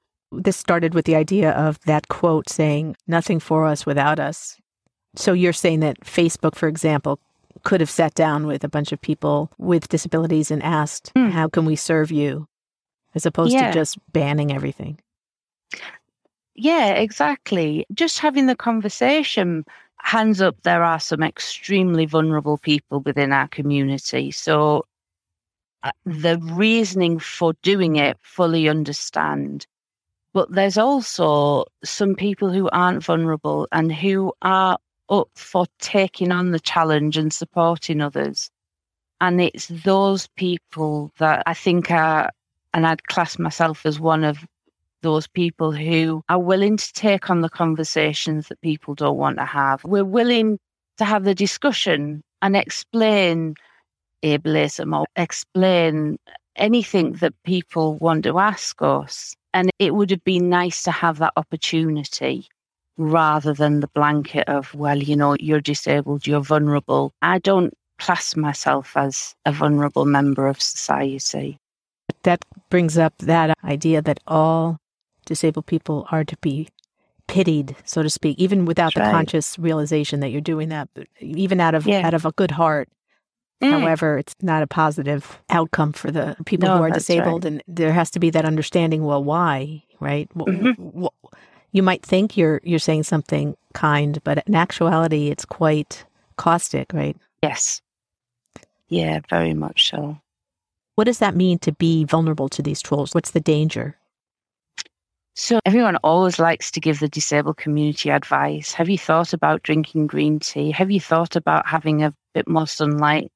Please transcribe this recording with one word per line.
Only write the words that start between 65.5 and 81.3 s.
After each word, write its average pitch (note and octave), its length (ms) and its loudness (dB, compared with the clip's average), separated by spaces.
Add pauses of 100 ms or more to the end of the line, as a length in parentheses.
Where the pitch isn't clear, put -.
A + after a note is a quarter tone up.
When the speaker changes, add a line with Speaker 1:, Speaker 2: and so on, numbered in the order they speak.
Speaker 2:
disabled, C#3+ 640 -2
you're D3 140 2
vulnerable." C#3+ 720 0 (100)
I F3+ 160 2
don't F#3 340 2 (280)
class - 360 -2
myself C#3+ 600 -2
as C#3 380 -4 (100)
a D3 80 2
vulnerable D3 520 2
member C#3 440 2
of C3+ 120 -4
society. C#3 960 -4 (640)
Speaker 1:
That F3+ 200 2 (260)
brings E3+ 280 2
up D#3+ 200 2
that D#3+ 460 2
idea D#3 380 0
that D3+ 240 -2
all D#3+ 520 2 (480)
disabled D#3+ 400 -2
people D#3 440 -4
are D#3+ 140 0
to - 140 -12
be D3+ 300 -4 (600)
pitied, D3+ 560 0
so - 180 -4
to D3+ 80 0
speak, - 280 -2
even F#3 260 4
without E3 300 0
Speaker 2:
That's G#3 120 2
Speaker 1:
the G#3+ 60 4
Speaker 2:
right. - 0 -
Speaker 1:
conscious D#3+ 460 0
realization D3+ 640 0
that C3+ 100 -4
you're C#3+ 100 -4
doing D#3 300 -4
that, D3 240 -8
but - 120 -16 (140)
even F#3 400 0